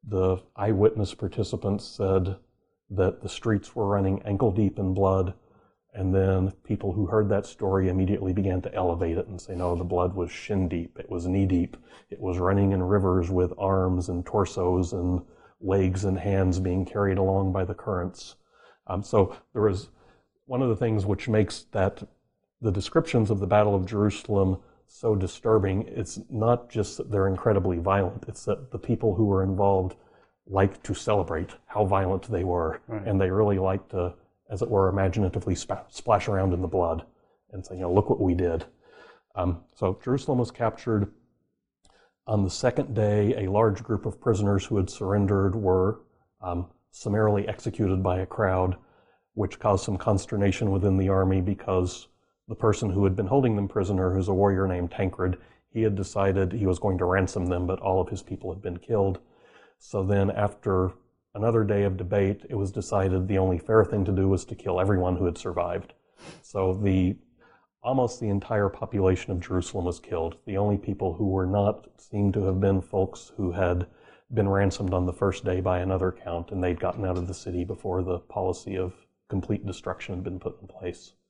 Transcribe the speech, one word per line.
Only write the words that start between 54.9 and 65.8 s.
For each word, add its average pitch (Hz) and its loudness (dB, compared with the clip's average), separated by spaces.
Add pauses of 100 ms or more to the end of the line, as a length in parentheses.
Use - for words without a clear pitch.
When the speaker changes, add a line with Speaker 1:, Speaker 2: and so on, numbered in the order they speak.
Speaker 1:
Tancred, 95 -2 (320)
he 113 -2
had 104 2
decided 98 0
he 104 -2
was 90 2
going 95 -2
to 90 0
ransom 92 0
them, 90 -2
but 92 -4
all 95 0
of 90 -2
his 98 -8
people - -10
had 98 -12
been 92 -8
killed. 98 -2 (600)
So - -4
then 98 2
after 95 0 (420)
another 110 2
day 101 2
of 98 0
debate, 98 0
it - -10
was 98 -2
decided 95 0
the 98 0
only 92 2
fair 110 6
thing 101 -2
to 92 -2
do 95 2
was 98 2
to - -12
kill 92 -4
everyone 92 2
who 92 0
had 85 0
survived. 87 -6 (480)